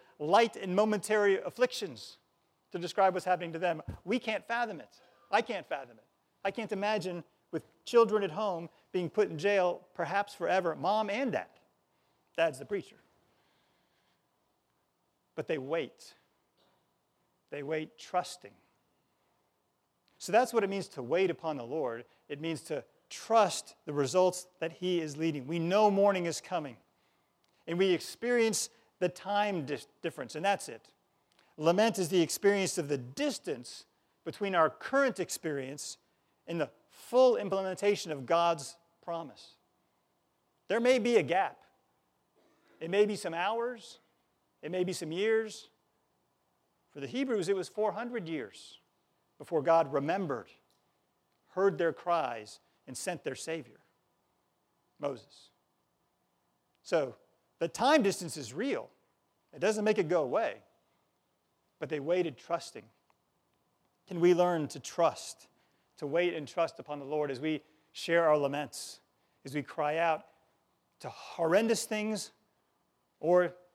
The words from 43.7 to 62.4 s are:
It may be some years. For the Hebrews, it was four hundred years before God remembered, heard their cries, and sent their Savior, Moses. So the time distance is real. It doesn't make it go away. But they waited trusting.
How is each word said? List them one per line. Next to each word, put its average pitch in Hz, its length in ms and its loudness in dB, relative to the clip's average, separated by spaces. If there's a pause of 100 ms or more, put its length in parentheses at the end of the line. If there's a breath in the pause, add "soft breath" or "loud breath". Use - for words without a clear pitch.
It 156 80 -8
may 180 140 0
be 185 80 -2
some 160 200 -6
years. 220 560 -2 (1300)
For 151 60 -12
the 135 60 -8
Hebrews, 226 420 -2
it 196 80 2
was 180 120 -4
four 208 240 -2
hundred 226 360 -8
years 131 500 -10 (580)
before 156 240 -2
God 160 320 4
remembered, 147 540 -2 (1080)
heard 190 220 4
their 165 160 2
cries, 123 680 -2 (260)
and - 100 -12
sent - 280 -6
their 135 100 -4
Savior, 143 460 -10 (1200)
Moses. 139 500 -10 (1300)
So 139 340 0 (420)
the 170 100 -2
time 269 340 4
distance 180 340 -2
is 123 180 -10
real. 170 340 -6 (640)
It 151 80 -14
doesn't 208 240 0
make 214 140 2
it 165 100 0
go 165 140 2
away. 139 320 -2 (1300)
But 147 80 -8
they 151 100 -4
waited 160 400 0
trusting. - 460 -8 (1200)